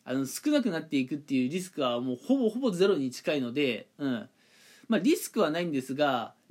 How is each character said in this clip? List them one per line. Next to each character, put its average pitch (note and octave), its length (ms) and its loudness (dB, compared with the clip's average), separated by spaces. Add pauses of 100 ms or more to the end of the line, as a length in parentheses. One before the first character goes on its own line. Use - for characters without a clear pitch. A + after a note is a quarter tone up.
あ B2+ 80 -6
の、 C3+ 120 0
少 - 260 -4
な D4 100 4
く A#3 80 0
な E3 100 -2
っ D3+ 40 -6
て D3+ 140 -2
い C3 100 0
く D#3 80 -6
っ - 20 -2
て C#3+ 160 -8
い B2+ 140 2
う - 20 -6
リ F3+ 120 -4
ス F#3 100 -12
ク D3+ 100 -6
は A#2+ 200 0
も B2+ 120 -2
う B2 40 -4
ほ C4 200 2
ぼ A#3+ 120 2
ほ A3 100 -4
ぼ C4 120 2
ゼ F3+ 160 4
ロ G3 80 4
に C3+ 140 0
近 D#3 260 -2
い C#3 60 0
の A#2+ 120 -4
で、 B2+ 340 0 (100)
う D3 80 -4
ん。 A#2 240 -4 (600)
ま A3 80 4
あ、 - 20 0
リ C4 160 4
ス - 140 -4
ク A#3+ 100 -2
は F3 100 4
な D#3+ 120 -2
い F3+ 40 -2
ん E3 60 -4
で C#3 100 0
す C3 140 -6
が、 C3 380 0 (160)